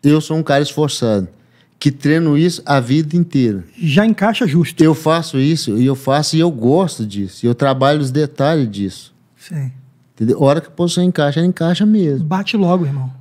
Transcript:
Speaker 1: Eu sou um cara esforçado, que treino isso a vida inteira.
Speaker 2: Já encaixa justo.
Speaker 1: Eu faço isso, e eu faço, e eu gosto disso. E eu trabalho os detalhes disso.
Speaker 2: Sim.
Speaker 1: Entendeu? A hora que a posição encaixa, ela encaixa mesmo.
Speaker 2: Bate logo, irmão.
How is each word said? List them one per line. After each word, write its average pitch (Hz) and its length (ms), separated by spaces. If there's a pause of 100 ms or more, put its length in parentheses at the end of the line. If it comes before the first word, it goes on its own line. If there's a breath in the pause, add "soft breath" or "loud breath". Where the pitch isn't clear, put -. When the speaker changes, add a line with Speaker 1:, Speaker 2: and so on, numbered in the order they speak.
Speaker 1:
Eu 147 180
sou 160 160
um 160 60
cara 147 200
esforçado, 117 640 (520 soft breath)
que 143 120
treino 147 460
isso 170 280
a 139 140
vida 151 380
inteira. 123 460 (140)
Speaker 2:
Já 170 280
encaixa 220 420
justo. 160 360
Speaker 1:
Eu 160 120
faço 160 420
isso, 135 400
e 123 80
eu 135 100
faço, 139 400
e 160 40
eu 170 120
gosto 135 540
disso. 101 400
E - 20
eu 120 80
trabalho 135 440
os 135 120
detalhes 143 580
disso. 101 440 (240)
Speaker 2:
Sim. 135 340 (440)
Speaker 1:
Entendeu? 110 260
A 143 40
hora 147 160
que - 60
a - 40
posição 175 320
encaixa, 156 360
ela 175 80
encaixa 180 380
mesmo. 180 400
Speaker 2:
Bate 190 320
logo, 180 280
irmão. 135 360